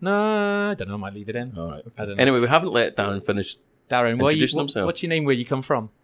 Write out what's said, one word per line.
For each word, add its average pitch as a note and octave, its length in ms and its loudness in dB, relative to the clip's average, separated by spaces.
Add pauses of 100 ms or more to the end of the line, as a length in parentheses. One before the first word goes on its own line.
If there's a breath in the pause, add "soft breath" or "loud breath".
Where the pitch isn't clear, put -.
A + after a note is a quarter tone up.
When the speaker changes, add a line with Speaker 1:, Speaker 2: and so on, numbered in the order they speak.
Speaker 1:
No, G3+ 720 0
I - 40 -2
don't F#3+ 120 -8
know. G3 60 -8
I G#3 40 -6
might G2+ 160 -8
leave G#2 160 -12
it A2+ 60 -4
in. B2 220 -6
Speaker 2:
All E2 140 -6
right. D2+ 120 -12 (140)
Speaker 1:
I G#2+ 80 -6
don't G2+ 100 -8
know. G2+ 60 2
Speaker 2:
Anyway, C3 180 4
we A#2+ 80 4
haven't E3 240 2
let A#2 260 2
Darren G2+ 280 0
finish G2+ 320 -2 (320)
Speaker 1:
Darren, A#2+ 300 2
what C3+ 140 4
are - 20 2
you, D#3 60 2
Speaker 2:
introducing C3 160 2
Speaker 1:
what, C#3+ 60 0
Speaker 2:
himself. A#2 220 -2
Speaker 1:
what's - 180 -2
your E3+ 60 -4
name? D#3+ 140 0
Where C#3 120 4
you A#2+ 100 -4
come C3+ 160 -2
from? A#2 280 0 (140)